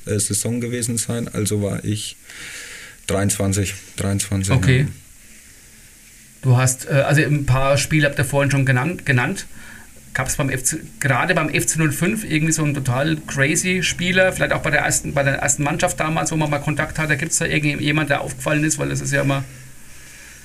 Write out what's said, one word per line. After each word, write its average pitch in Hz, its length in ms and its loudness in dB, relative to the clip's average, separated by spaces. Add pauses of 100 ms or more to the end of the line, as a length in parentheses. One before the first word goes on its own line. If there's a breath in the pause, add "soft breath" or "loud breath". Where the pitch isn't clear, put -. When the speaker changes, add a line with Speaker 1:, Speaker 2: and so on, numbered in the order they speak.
Speaker 1:
äh, 107 100 0
Saison 117 400 -2
gewesen 117 380 -4
sein, 117 300 -4
also 104 340 0
war 101 240 -2
ich 104 320 -4 (920 loud breath)
dreiundzwanzig, 98 680 0 (240)
dreiundzwanzig, 98 560 0
Speaker 2:
Okay. 131 260 6
Speaker 1:
ja. 151 60 4 (1600 loud breath)
Speaker 2:
Du 127 160 6
hast, 127 300 2
äh, - 60 -2
also 143 280 4
ein 147 240 2
paar 135 320 4
Spiele 151 300 2
habt 143 120 -2
ihr 139 60 2
vorhin 139 260 2
schon 135 140 2
genannt, 135 400 0
genannt. 139 400 2 (680 loud breath)
Gab's - 240 -2
beim 135 120 0
F - 140 -4
C, 156 140 -2 (220)
gerade 135 360 2
beim 156 140 0
F 165 160 0
C - 140 -2
null 156 120 4
fünf 202 320 0
irgendwie 156 300 0
so 156 100 0
einen 147 100 2
total 139 440 0 (100)
crazy 170 560 0
Spieler, 185 480 2
vielleicht 147 220 0
auch 165 80 -2
bei 156 100 -2
der 143 100 2
ersten, 143 320 -2
bei 143 100 2
der 135 120 2
ersten - 280 0
Mannschaft 175 360 0
damals, 160 320 -2
wo 170 40 -2
man 156 140 0
mal 147 100 0
Kontakt 151 400 -4
hatte, 151 180 0
gibt's 160 200 -2
da 165 80 0
irgendjemand, 147 640 0
der 139 120 0
aufgefallen 151 420 -2
ist, 151 160 0
weil 139 100 -2
das 139 120 -2
ist 135 100 -4
ja 139 120 2
immer, 139 200 0 (1000 loud breath)